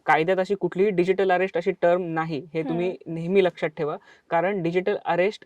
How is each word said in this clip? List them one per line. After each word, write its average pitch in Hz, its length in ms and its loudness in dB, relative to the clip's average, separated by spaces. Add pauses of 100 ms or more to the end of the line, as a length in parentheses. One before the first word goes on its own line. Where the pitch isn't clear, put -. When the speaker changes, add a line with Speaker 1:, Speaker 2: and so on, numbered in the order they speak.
Speaker 1:
कायद्यात 160 320 2
अशी 190 160 0
कुठलीही 190 360 0
डिजिटल 185 420 2
अरेस्ट 180 240 0
अशी 185 160 0 (100)
टर्म 180 200 4
नाही, 160 520 -4
हे 160 80 -2
तुम्ही 170 280 -2
Speaker 2:
हम्म. - 240 -10
Speaker 1:
नेहमी 180 300 2
लक्षात 175 240 -2
ठेवा. 156 280 -6 (340)
कारण 180 320 0
डिजिटल 185 420 0
अरेस्ट 175 420 -2